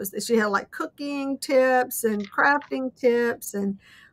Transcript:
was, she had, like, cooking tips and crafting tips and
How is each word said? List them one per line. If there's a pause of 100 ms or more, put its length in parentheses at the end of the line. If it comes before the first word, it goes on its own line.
(120)
was,
she
had,
like,
cooking
tips
and
crafting
tips
and (340)